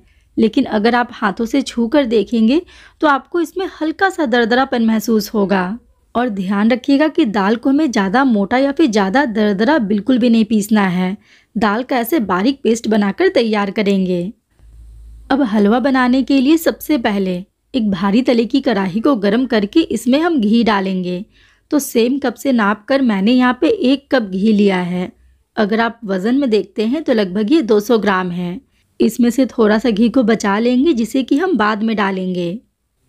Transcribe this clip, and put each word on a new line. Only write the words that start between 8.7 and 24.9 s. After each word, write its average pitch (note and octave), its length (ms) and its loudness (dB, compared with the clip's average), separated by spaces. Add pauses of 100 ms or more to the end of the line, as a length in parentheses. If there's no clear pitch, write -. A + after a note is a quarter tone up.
फिर D#4 160 2
ज़्यादा G#3 400 0
दरदरा G#3+ 520 0
बिल्कुल G#3+ 400 0
भी A#3+ 100 2
नहीं A3+ 160 4
पीसना G#3+ 380 0
है। F#3 320 -2 (400)
दाल G#3+ 280 0
का C4 140 -2
ऐसे A#3+ 240 0
बारीक G3 420 0
पेस्ट A3+ 240 0
बनाकर G#3 420 0
तैयार G#3+ 420 0
करेंगे। F#3+ 500 0 (1080)
अब C4+ 120 2
हलवा G#3+ 360 2
बनाने C4 440 2
के C#4 160 2
लिए C#4+ 180 4
सबसे D4+ 420 -2
पहले G3+ 360 -2 (380)
एक A3 180 0
भारी G3 300 2
तले A#3+ 240 2
की C4+ 160 -2
कढ़ाई G3 380 -2
को C#4 180 2
गर्म G#3 280 0
करके A3 360 0
इसमें B3+ 380 0
हम E4 200 0
घी A3+ 240 2
डालेंगे। F#3+ 600 -2 (480)
तो D4+ 80 0
सेम B3 400 0
कप A#3+ 160 -4
से C#4 160 -4
नाप G#3+ 340 0
कर C#4 180 0
मैंने G#3 280 2
यहाँ B3+ 300 2
पे D#4 80 2
एक C4+ 420 0
कप B3+ 120 2
घी F#3+ 280 0
लिया G3 280 2
है। F3+ 320 -6 (460)